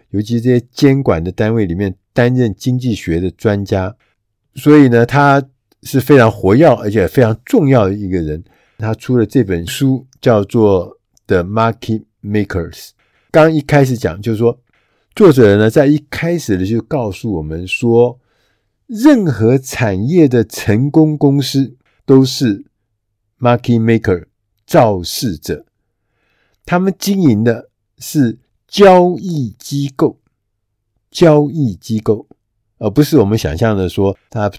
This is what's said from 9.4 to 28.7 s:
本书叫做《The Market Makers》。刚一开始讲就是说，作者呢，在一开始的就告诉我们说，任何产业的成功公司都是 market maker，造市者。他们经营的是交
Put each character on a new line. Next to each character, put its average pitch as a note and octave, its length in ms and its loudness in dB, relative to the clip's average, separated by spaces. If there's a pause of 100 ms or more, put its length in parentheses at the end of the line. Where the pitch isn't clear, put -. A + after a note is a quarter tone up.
本 F2 220 -4
书 C3 400 -4 (160)
叫 A2 220 2
做 G2+ 560 0 (260)
《The F#2 180 0
Market A2 600 -4 (200)
Makers》。 G2 640 -6 (420)
刚 D#3+ 200 4
一 D#3 100 -2
开 C#3+ 220 2
始 C3 140 -2
讲 F2+ 240 -6
就 A2+ 120 -4
是 G#2 40 -6
说， A#2 240 -2 (540)
作 F#3+ 180 6
者 G#2+ 240 4
呢， A2 140 2
在 C#3+ 160 2
一 D3 240 0
开 E3+ 260 -4
始 D#3 180 -4
的 F2+ 120 -4
就 A2+ 140 -4
告 A#2 300 -6
诉 G#2 220 -8
我 E2 80 -4
们 D#2+ 260 -10
说， A#2 520 0 (640)
任 A#3+ 440 2
何 A2+ 280 0
产 A2 500 -6
业 D#3+ 220 2
的 A#2+ 160 0
成 A2+ 440 -2
功 D#3 280 2
公 C#3+ 240 0
司 C3+ 340 -4 (300)
都 C3+ 180 6
是 A#2+ 400 -4 (720)
market A#2+ 440 0
maker， A2 460 0 (380)
造 A2 380 0
市 F#2+ 320 -8
者。 D2+ 300 -10 (1000)
他 F3 140 -2
们 F#3+ 180 -2
经 G3 240 -4
营 A2+ 220 2
的 A#2 260 -4 (280)
是 C3 420 -2 (260)
交 F3+ 520 4